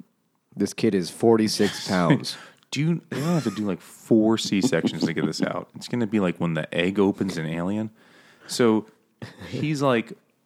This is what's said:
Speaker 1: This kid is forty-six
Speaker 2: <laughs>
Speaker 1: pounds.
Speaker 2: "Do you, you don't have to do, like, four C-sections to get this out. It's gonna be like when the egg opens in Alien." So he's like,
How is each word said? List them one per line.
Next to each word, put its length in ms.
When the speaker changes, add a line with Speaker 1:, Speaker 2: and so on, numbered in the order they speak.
Speaker 1:
This 180
kid 220
is 140
forty-six 800
Speaker 2:
<laughs> 20
Speaker 1:
pounds. 480
Speaker 2:
"Do 80
you, 80
you 220
don't 140
have 200
to 80
do, 140
like, 160
four 560
C-sections 680
to 60
get 140
this 160
out. 340
It's 140
gonna 180
be 140
like 160
when 160
the 200
egg 240
opens 400
in 80
Alien." 440
So 380
he's 320
like, 320